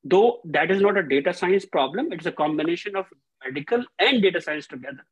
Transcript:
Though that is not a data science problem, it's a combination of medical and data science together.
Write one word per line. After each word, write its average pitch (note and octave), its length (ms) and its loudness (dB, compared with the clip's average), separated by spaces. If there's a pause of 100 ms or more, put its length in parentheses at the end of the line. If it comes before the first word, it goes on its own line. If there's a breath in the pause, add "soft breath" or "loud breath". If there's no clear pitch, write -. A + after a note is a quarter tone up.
Though A#3 440 4
that D#3 240 0
is G3 100 2
not G3+ 160 4
a F#3+ 60 2
data C#3 300 0
science F#3+ 320 0
problem, F3+ 480 -2
it's D#3+ 140 -10
a E3 60 -2
combination D#3+ 640 -2
of F#3+ 100 -4 (380)
medical D3 400 -2 (140)
and A#3 240 4
data F3+ 180 2
science D3+ 260 -6
together. C3+ 460 -14